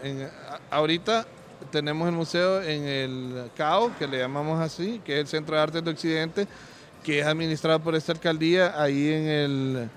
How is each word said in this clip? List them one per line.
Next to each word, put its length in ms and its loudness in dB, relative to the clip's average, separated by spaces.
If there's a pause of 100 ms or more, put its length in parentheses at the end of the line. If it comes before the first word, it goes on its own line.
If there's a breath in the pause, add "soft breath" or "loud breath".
en, 220 -6
a-, 360 -14 (160)
ahorita 500 2 (440)
tenemos 380 0
el 60 2
museo 480 2
en 220 -2
el 600 -4 (120)
cao, 420 2
que 80 -2
le 120 -2
llamamos 420 -2
así, 420 -4
que 120 -4
es 60 2
el 80 -2
Centro 280 -4
de 60 6
Artes 200 0
de 80 -2
Occidente, 560 -2 (560 loud breath)
que 180 0
es 60 0
administrado 540 2
por 140 0
esta 180 0
alcaldía, 680 4
ahí 320 2
en 160 0
el 680 0